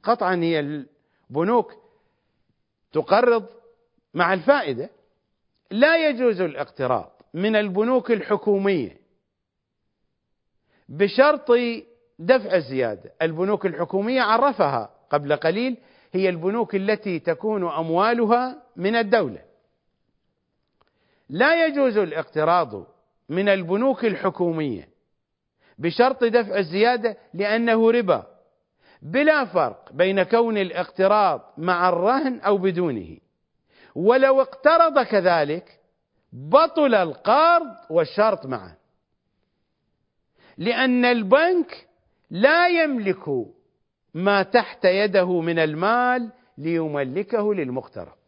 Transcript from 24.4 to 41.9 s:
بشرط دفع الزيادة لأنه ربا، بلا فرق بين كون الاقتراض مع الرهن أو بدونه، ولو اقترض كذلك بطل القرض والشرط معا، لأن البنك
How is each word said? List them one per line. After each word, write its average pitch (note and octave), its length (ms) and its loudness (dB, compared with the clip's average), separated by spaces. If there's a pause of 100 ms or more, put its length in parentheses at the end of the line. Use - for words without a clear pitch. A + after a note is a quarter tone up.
بشرط B3 460 0
دفع G#3+ 340 0
الزيادة G#3 580 0 (180)
لأنه A3+ 560 2
ربا، F#3 360 0 (760)
بلا C#4 420 0
فرق D#3+ 480 -4
بين F#3+ 300 0
كون A3+ 360 0
الاقتراض F#3+ 1000 0
مع F3+ 300 0
الرهن A#3 520 0
أو G3+ 180 0
بدونه، D#3+ 600 -4 (760)
ولو C4 460 4
اقترض D#4 580 2
كذلك F3 800 0 (540)
بطل C4+ 640 2
القرض C4 840 2 (140)
والشرط F3 560 0
معا، G2 280 -12 (1800)
لأن B3 460 0
البنك B3+ 840 2 (440)